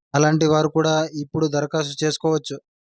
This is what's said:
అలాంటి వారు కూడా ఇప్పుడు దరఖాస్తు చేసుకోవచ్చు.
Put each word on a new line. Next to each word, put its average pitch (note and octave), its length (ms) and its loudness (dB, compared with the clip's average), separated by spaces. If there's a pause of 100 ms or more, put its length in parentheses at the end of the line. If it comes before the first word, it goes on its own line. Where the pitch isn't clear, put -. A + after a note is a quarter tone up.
(180)
అలాంటి D#3 360 4
వారు D#3 240 2
కూడా D#3 180 2 (280)
ఇప్పుడు D#3 320 -2
దరఖాస్తు C#3+ 480 -4
చేసుకోవచ్చు. D3+ 520 -2 (260)